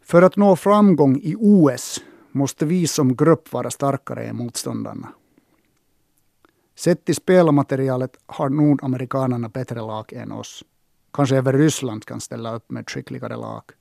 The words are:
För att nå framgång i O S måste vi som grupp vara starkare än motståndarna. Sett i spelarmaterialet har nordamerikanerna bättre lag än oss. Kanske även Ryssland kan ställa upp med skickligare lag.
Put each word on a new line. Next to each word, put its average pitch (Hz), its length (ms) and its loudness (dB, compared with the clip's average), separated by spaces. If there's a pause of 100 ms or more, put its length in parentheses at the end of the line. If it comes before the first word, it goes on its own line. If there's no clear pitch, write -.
För 170 220 4
att 185 140 4
nå 202 200 4
framgång 185 600 4
i 160 220 -4
O 202 320 6
S - 300 -10 (300)
måste 139 360 -4
vi 175 200 0
som 127 300 0
grupp 151 360 2
vara 123 180 -6
starkare 131 540 -6
än 113 120 -10
motståndarna. 117 760 -10 (1600)
Sett - 340 -2
i 170 60 2
spelarmaterialet 139 1000 2 (100)
har 147 220 -6
nordamerikanerna 131 1000 -2
bättre 120 320 -10
lag 110 320 -10
än 110 200 -14
oss. - 320 -16 (460)
Kanske 139 260 0
även 131 160 2
Ryssland 135 520 0
kan 117 160 -12
ställa 113 340 -12
upp - 160 -14
med 120 200 -12
skickligare 127 460 -12
lag. 113 260 -12 (180)